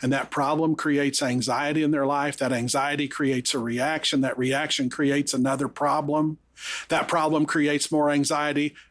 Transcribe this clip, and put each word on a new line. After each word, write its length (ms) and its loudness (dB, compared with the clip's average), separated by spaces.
and 100 0
that 180 -2
problem 440 0
creates 480 0
anxiety 600 0
in 80 2
their 160 0
life. 300 0
That 160 0
anxiety 560 -2
creates 460 -2
a 40 -4
reaction. 600 -2
That 160 0
reaction 540 -2
creates 420 2
another 360 0
problem. 680 0
That 200 0
problem 380 2
creates 440 0
more 200 2
anxiety, 640 0